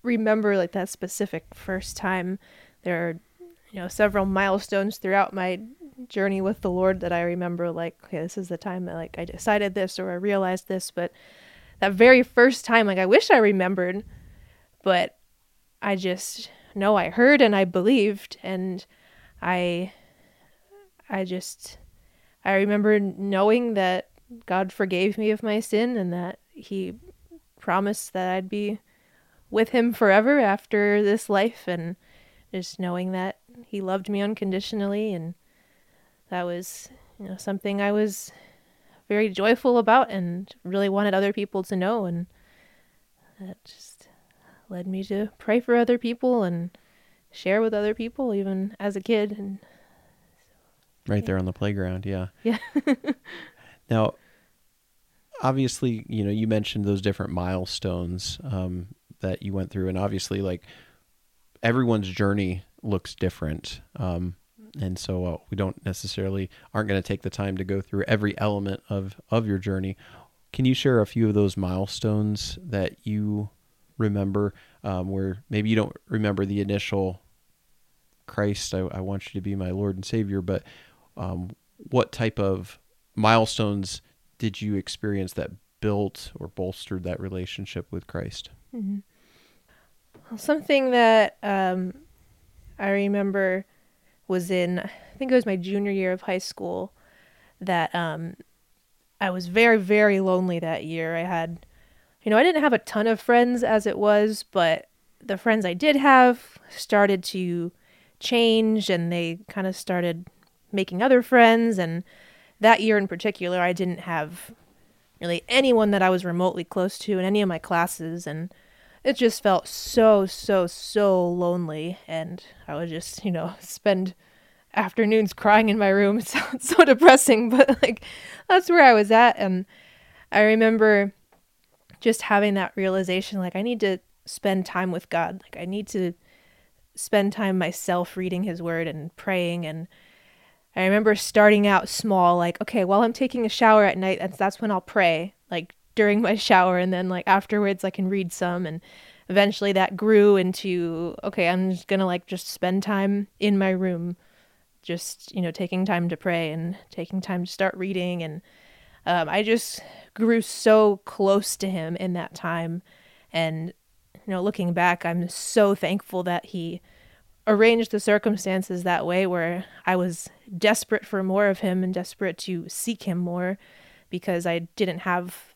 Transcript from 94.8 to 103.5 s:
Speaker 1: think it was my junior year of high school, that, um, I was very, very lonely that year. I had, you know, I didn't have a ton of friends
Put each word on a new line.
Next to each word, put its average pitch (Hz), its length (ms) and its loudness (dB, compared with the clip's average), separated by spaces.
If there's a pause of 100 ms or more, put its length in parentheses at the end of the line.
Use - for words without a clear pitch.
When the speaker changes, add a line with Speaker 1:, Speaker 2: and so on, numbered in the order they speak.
Speaker 1:
think 262 140 -4
it 254 40 4
was 247 100 4
my 196 120 -2
junior 202 340 -4
year 190 220 -2
of 185 80 -6
high 185 160 -4
school, 185 560 -8 (640)
that, 175 340 -2
um, 165 420 -6 (840)
I 196 100 -2
was 180 180 -6
very, 226 300 6
very 208 420 4
lonely 185 400 0
that 160 260 -4
year. 165 300 -4
I 165 80 -4
had, 170 420 -6 (580)
you 220 60 -2
know, 214 80 6
I 262 60 8
didn't 330 180 4
have 277 120 4
a 220 60 2
ton 214 280 -2
of 226 120 0
friends 240 440 4